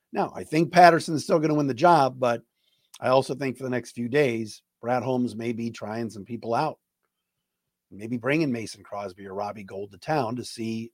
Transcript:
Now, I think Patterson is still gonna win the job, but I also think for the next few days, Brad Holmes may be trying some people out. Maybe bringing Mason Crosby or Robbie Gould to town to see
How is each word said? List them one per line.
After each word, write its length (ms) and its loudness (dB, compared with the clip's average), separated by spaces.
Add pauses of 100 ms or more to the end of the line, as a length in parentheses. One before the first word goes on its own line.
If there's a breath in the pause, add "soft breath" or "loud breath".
(140)
Now, 220 -2
I 80 -8
think 280 0
Patterson 440 8
is 80 -2
still 160 2
gonna 140 2
win 140 2
the 60 0
job, 460 4
but 240 0 (560)
I 100 -2
also 240 4
think 240 -4
for 60 -12
the 60 -4
next 220 -4
few 180 -6
days, 520 0 (200)
Brad 220 -2
Holmes 320 -2
may 180 -6
be 160 -6
trying 400 -8
some 160 -14
people 280 -8
out. 260 -2 (1120)
Maybe 260 -6
bringing 340 0
Mason 320 -8
Crosby 440 -10
or 60 -12
Robbie 300 -6
Gould 280 -12
to 60 -20
town 400 -2
to 60 -8
see 500 -8